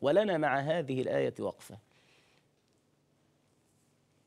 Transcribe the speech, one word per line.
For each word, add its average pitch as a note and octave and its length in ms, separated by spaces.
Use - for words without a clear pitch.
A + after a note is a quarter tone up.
ولنا F3 380
مع C#3 200
هذه C#3 440
الآية C3+ 380
وقفة. G2+ 380